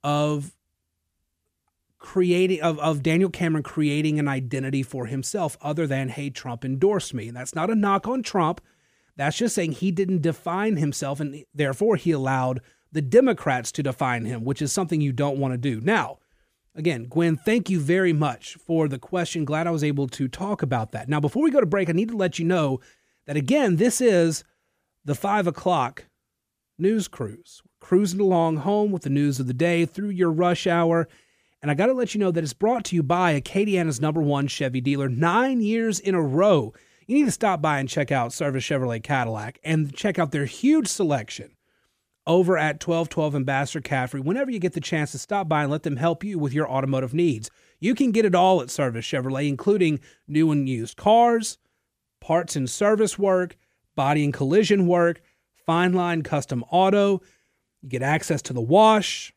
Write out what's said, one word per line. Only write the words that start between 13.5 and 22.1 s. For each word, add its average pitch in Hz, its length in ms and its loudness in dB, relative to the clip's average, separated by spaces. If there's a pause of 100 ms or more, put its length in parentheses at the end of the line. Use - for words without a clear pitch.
to 151 100 -6
define 123 420 -2
him, 113 200 -6
which 135 180 -4
is 139 100 -4
something 165 300 -2
you 139 100 0
don't 139 260 -2
want 135 140 -2
to 123 60 -4
do. 123 220 -2
Now, 170 400 -2 (540)
again, 135 300 -4
Gwen, 160 320 0
thank 220 320 0
you 185 120 0
very 170 340 2
much 147 500 -2
for 160 240 0
the 135 100 -6
question. 175 460 -4
Glad 156 220 -2
I 170 60 0
was 151 120 0
able 143 240 0
to 135 180 -4
talk 196 360 -4
about 120 300 -2
that. 117 140 -10
Now, 151 140 0
before 151 220 0
we 320 80 4
go 277 100 6
to 214 60 2
break, 175 240 0
I - 20 0
need 202 160 0
to 233 80 -8